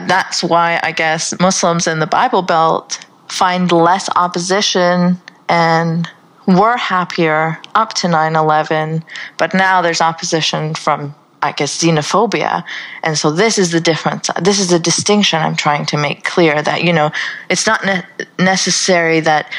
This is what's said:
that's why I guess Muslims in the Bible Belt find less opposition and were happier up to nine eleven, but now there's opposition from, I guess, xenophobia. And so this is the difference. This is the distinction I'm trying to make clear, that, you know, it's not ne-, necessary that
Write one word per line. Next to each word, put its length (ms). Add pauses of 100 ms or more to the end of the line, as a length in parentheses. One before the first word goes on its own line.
that's 360
why 400
I 80
guess 480
Muslims 480
in 120
the 80
Bible 340
Belt 580 (280)
find 440
less 440
opposition 1040 (300)
and 600 (380)
were 300
happier 840 (140)
up 200
to 140
nine 280
eleven, 680 (340)
but 160
now 280
there's 180
opposition 760
from, 380 (280)
I 100
guess, 300
xenophobia. 840 (400)
And 140
so 140
this 260
is 140
the 100
difference. 480 (100)
This 200
is 100
the 100
distinction 640
I'm 140
trying 320
to 100
make 260
clear, 380
that, 220
you 100
know, 180 (380)
it's 160
not 180
ne-, 200 (360)
necessary 840
that 380